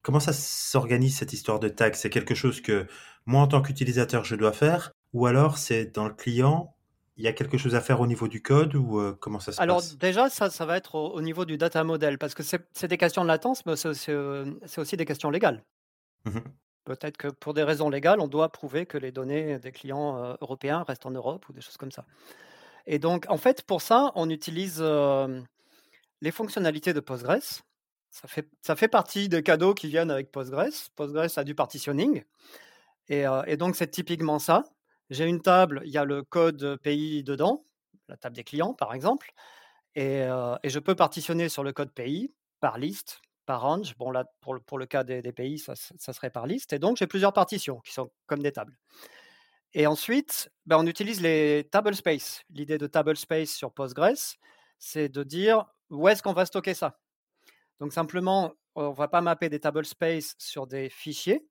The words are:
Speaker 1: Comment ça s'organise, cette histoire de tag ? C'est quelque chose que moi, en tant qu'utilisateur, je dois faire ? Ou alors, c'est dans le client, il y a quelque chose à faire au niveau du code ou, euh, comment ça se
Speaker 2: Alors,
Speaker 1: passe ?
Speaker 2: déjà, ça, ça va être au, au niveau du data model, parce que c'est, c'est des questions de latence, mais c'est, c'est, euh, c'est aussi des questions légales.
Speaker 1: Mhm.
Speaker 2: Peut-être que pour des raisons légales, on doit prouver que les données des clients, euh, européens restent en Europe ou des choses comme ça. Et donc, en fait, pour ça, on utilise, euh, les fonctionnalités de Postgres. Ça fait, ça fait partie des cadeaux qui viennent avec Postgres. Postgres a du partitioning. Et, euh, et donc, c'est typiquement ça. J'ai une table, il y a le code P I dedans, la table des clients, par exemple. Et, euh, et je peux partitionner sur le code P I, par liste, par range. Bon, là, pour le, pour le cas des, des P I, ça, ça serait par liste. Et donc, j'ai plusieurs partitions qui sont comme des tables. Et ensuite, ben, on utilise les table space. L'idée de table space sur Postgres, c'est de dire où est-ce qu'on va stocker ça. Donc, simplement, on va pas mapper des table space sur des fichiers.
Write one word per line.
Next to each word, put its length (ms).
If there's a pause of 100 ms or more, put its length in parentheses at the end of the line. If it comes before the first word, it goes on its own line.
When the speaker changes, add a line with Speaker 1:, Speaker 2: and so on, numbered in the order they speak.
Speaker 1:
Comment 200
ça 120
s'organise, 840
cette 160
histoire 280
de 80
tag ? 260
C'est 160
quelque 240
chose 260
que 260 (400)
moi, 140
en 80
tant 140
qu'utilisateur, 600
je 140
dois 160
faire ? 400 (220)
Ou 100
alors, 320
c'est 300
dans 200
le 60
client, 640 (400)
il 80
y 20
a 60
quelque 240
chose 180
à 60
faire 220
au 40
niveau 220
du 140
code 340
ou, 240
euh, 180
comment 220
ça 120
se 100
Speaker 2:
Alors, 160
Speaker 1:
passe ? 180
Speaker 2:
déjà, 320
ça, 220
ça 160
va 100
être 180
au, 200
au 80
niveau 240
du 100
data 280
model, 340
parce 160
que 80
c'est, 300
c'est 140
des 120
questions 240
de 60
latence, 360
mais 120
c'est, 180
c'est, 180
euh, 400 (140)
c'est 160
aussi 160
des 80
questions 240
légales. 340 (600)
Speaker 1:
Mhm. 160 (420)
Speaker 2:
Peut-être 320
que 120
pour 260
des 80
raisons 260
légales, 320
on 80
doit 240
prouver 320
que 140
les 120
données 480
des 140
clients, 500
euh, 200
européens 440
restent 200
en 60
Europe 360
ou 60
des 80
choses 160
comme 140
ça. 120 (800)
Et 140
donc, 320
en 80
fait, 240
pour 180
ça, 360
on 120
utilise, 520
euh, 600 (800)
les 100
fonctionnalités 600
de 80
Postgres. 640 (480)
Ça 180
fait, 200 (120)
ça 160
fait 120
partie 420
des 120
cadeaux 300
qui 160
viennent 220
avec 200
Postgres. 640
Postgres 440
a 40
du 120
partitioning. 680 (840)
Et, 180
euh, 200
et 100
donc, 180
c'est 160
typiquement 480
ça. 260 (460)
J'ai 160
une 160
table, 420
il 60
y 80
a 60
le 180
code 600
P 140
I 280
dedans, 420 (420)
la 80
table 200
des 80
clients, 280
par 220
exemple. 380 (600)
Et, 280
euh, 400
et 80
je 80
peux 160
partitionner 540
sur 160
le 80
code 180
P 180
I, 260 (260)
par 180
liste, 420 (260)
par 160
range. 340
Bon, 140
là, 140 (160)
pour 140
le, 60
pour 180
le 80
cas 180
des, 160
des 120
P 160
I, 100
ça, 160
ça 380
serait 180
par 160
liste. 260
Et 60
donc, 180
j'ai 100
plusieurs 260
partitions 480
qui 120
sont 180 (160)
comme 160
des 100
tables. 260 (960)
Et 140
ensuite, 640 (140)
ben, 120
on 80
utilise 340
les 500
table 260
space. 520
L'idée 300
de 80
table 300
space 340
sur 220
Postgres, 680 (400)
c'est 300
de 160
dire 420 (240)
où 180
est-ce 140
qu'on 100
va 140
stocker 280
ça. 260 (800)
Donc, 120
simplement, 600 (220)
on 160
va 160
pas 120
mapper 300
des 80
table 260
space 540
sur 300
des 200
fichiers. 640